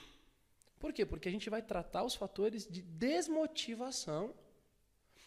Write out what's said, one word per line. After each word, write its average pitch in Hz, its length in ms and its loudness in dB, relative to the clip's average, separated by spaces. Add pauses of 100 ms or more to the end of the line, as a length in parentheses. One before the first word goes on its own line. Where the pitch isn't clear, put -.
(800)
Por 302 140 -2
quê? 220 120 2
Porque 165 220 -2
a 180 40 2
gente 208 180 -2
vai 220 140 0
tratar 185 400 0
os 247 120 0
fatores 208 520 0
de 175 140 -6
desmotivação 247 1500 0 (920)